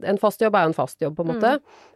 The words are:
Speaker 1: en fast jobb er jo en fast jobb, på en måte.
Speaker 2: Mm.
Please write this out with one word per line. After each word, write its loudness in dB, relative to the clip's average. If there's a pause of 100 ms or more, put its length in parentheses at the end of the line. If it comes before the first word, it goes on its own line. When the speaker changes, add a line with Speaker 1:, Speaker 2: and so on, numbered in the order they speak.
Speaker 1:
en 0
fast 0
jobb 2
er 4
jo 2
en -14
fast -4
jobb, -4
på -4
en -2
måte. 2
Speaker 2:
Mm. -14 (340)